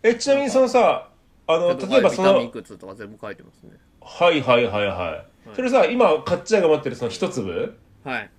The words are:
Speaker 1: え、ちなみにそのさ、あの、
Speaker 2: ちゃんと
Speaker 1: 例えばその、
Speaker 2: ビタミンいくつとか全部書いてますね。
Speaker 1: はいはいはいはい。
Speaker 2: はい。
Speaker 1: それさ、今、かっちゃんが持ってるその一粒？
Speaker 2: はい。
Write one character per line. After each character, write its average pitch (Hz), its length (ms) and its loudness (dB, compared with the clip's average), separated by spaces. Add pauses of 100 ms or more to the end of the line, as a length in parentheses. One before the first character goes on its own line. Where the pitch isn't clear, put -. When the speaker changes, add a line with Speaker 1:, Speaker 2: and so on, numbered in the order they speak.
Speaker 1:
え、 233 120 2
ち 233 140 -6
な 277 80 4
み 277 60 0
に 269 80 -4
そ 247 100 2
の 254 80 4
さ、 208 400 2 (380)
あ 165 120 2
の、 175 100 0
Speaker 2:
ち - 20 2
ゃ 175 40 0
ん - 40 -8
と 190 80 -8
Speaker 1:
例 254 120 2
え - 40 6
ば 190 80 4
そ - 120 -6
の、 190 60 4
Speaker 2:
ビ 196 60 4
タ 180 60 2
ミ 120 40 -6
ン 120 40 -12
い - 20 -16
く 113 120 -14
つ 98 140 -20
と 95 100 -20
か 98 80 -16
全 104 160 -18
部 107 100 -20
書 110 100 -14
い 98 60 -14
て - 60 -20
ま - 100 -20
す - 100 -20
ね。 - 100 -20 (280)
Speaker 1:
は - 300 2
い 156 100 0
は 120 200 4
い 120 40 2
は 104 180 -2
い 101 40 0
は 95 80 -4
い。 - 20 -8
Speaker 2:
は 87 200 -6
い。 - 100 -18 (280)
Speaker 1:
そ 254 80 -6
れ 254 80 -2
さ、 233 160 4
今、 190 360 2
か 175 140 -2
っ - 60 -10
ち 214 140 0
ゃ 196 40 4
ん - 20 0
が 165 60 2
持 156 80 4
っ 147 60 -4
て 131 80 -8
る 113 60 -12
そ 123 100 -8
の - 40 -4
一 - 180 -6
粒？ 104 500 -8 (260)
Speaker 2:
は 127 140 -8
い。 101 200 -12